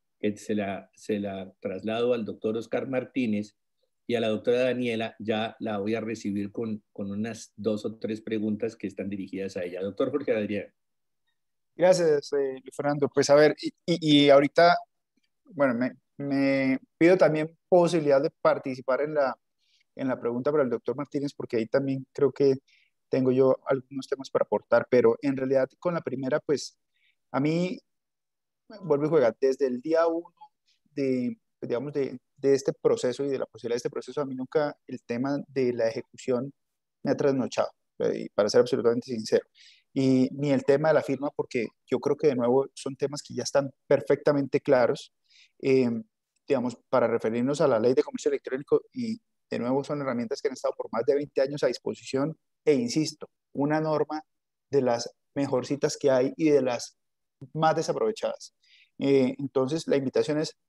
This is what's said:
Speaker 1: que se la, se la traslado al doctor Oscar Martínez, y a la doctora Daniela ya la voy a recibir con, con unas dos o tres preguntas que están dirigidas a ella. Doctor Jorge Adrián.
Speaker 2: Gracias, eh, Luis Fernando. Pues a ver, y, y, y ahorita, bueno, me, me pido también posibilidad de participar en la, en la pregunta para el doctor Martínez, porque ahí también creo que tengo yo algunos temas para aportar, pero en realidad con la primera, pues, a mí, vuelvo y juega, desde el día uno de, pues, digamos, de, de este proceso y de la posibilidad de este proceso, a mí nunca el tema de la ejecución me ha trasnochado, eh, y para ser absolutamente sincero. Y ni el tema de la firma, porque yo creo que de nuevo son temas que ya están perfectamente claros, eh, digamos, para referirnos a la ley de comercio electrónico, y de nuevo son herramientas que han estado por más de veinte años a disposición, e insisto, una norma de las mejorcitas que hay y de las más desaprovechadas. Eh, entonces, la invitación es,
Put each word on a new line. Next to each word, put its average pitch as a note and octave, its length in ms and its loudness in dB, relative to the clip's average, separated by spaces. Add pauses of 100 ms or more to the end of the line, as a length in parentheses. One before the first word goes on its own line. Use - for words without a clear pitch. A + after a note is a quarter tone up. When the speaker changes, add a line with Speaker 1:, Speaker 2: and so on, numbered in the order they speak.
(180)
Speaker 1:
que G#2 180 -2
se G#2+ 200 -6
la, G2 400 -6
se G#2 240 -4
la F#2+ 400 -8
traslado A2 540 -2
al A#2 100 -4
doctor A2 320 -6
Oscar A#2 320 -6
Martínez, B2 680 -4 (520)
y A#2 60 0
a A2+ 60 0
la A2+ 80 0
doctora A#2+ 320 0
Daniela A#2+ 580 -2
ya A2 400 -4
la A2 200 -4
voy G#2+ 180 -2
a A2 40 -4
recibir G#2 520 -6
con, A2 400 -6
con G2 180 -10
unas G#2+ 460 -8
dos G#2+ 280 -4
o A2 140 -8
tres A2 220 -6
preguntas A2 560 -4
que G#2 100 -10
están G2 240 -8
dirigidas F#2+ 460 -8
a F2+ 80 -6
ella. F2+ 180 -8
Doctor B2 300 -2
Jorge C#3 180 -2
Adrián. G#2 420 -2 (1040)
Speaker 2:
Gracias, E3 580 4
eh, C#3 200 0 (100)
Luis - 140 -18
Fernando. C#3+ 360 0
Pues C#3 180 2
a C#3+ 40 10
ver, D3 260 8
y, D#3+ 120 -8 (120)
y, D#3 420 4
y C#3+ 40 8
ahorita, E3 460 6 (720)
bueno, C#3+ 280 0
me, B2 200 -4 (240)
me C3+ 600 0 (180)
pido F3 200 6
también D#3 340 2 (180)
posibilidad D#3+ 540 4
de D#3+ 80 -2 (100)
participar C3+ 600 0
en D3+ 140 -4
la, C3 220 0 (600)
en C3+ 100 -6
la B2+ 140 -4
pregunta A#2+ 320 -2
para D3+ 100 2
el B2 80 0
doctor A#2 240 -4
Martínez, C#3+ 400 -6
porque B2 220 -6
ahí A2 100 -2
también C3+ 460 -2
creo C#3 180 2
que C3+ 280 2 (500)
tengo C3 240 2
yo C3 240 4 (100)
algunos C3+ 400 -6
temas C3+ 240 -8
para - 140 0
aportar, A2+ 440 0
pero A#2 320 4
en C#3 160 -2
realidad C3 320 0 (120)
con F3 140 -2
la D#3+ 60 -2
primera, C3+ 380 -4
pues, - 400 -4 (540)
a C3+ 80 -2
mí, E3 400 -2 (1040)
vuelvo D3 240 0
y - 20 -2
juega, B2+ 320 2
desde C3+ 260 2
el B2 140 -2
día D#3+ 260 2
uno E3+ 260 -4 (600)
de, B2+ 440 -2 (220)
pues, B2+ 100 -10
digamos, B2+ 240 -4
de, C3 260 -4 (180)
de C#3 180 4
este C3+ 180 0
proceso B2+ 520 0
y C#3+ 40 -4
de C3 100 -4
la A#2 80 -4
posibilidad A2+ 280 -6
de B2 40 -2
este D3+ 120 -6
proceso, C3 300 -8
a C#3 60 -4
mí C3+ 80 -10
nunca C#3 420 -2 (100)
el B2+ 160 -12
tema C3+ 460 -4
de C3 240 0
la A#2 160 0
ejecución A#2+ 640 -4 (500)
me C#3 100 0
ha C3 40 2
trasnochado, C3+ 540 0 (300)
eh, A#1 240 -2
y - 60 -12
para G#2+ 180 0
ser B2 120 6
absolutamente A#2+ 460 2
sincero. A2+ 400 -2 (480)
Y C3 380 4
ni C#3 180 -4
el C3+ 140 2
tema C#3+ 240 4
de D#3 60 4
la B2+ 80 4
firma, C#3 320 -4
porque - 340 -4 (180)
yo B2 140 -2
creo - 160 0
que D#3+ 100 -2
de C3+ 100 4
nuevo B2+ 380 2
son C#3 220 -10
temas C#3+ 260 -6
que - 120 -16
ya B2 100 -6
están C#3 260 -2 (160)
perfectamente C#3+ 720 2
claros, B2+ 540 0 (480)
eh, C3 260 4 (580)
digamos, A#2+ 300 -2 (140)
para B2 160 4
referirnos A#2 540 -2
a D3+ 80 4
la A#2 100 2
ley A#2+ 160 2
de D3 80 2
comercio - 280 -4
electrónico, C#3 520 -2 (100)
y A2+ 280 -6 (280)
de A#2+ 120 -6
nuevo C3 240 -2
son D3 180 -6
herramientas A#2+ 400 -4
que C#3+ 60 -2
han C3 60 -4
estado C3+ 220 -4
por - 160 -10
más A#2+ 140 -2
de C#3 80 4
veinte C#3+ 260 -2
años C#3+ 220 0
a C#3+ 60 2
disposición, C3+ 680 -4 (300)
e D3+ 80 6
insisto, C#3 560 -2 (220)
una D3+ 280 0
norma D3+ 420 -2 (480)
de C3+ 120 4
las A#2+ 320 0 (200)
mejorcitas C#3 640 -2
que C#3 140 2
hay C3 260 2
y D#3 140 2
de C#3+ 100 6
las A#2+ 380 -4 (560)
más D#3 220 2
desaprovechadas. B2 800 -4 (440)
Eh, C3+ 400 2
entonces, C#3 480 -2
la C#3+ 100 2
invitación C#3+ 420 0
es, - 180 -6 (120)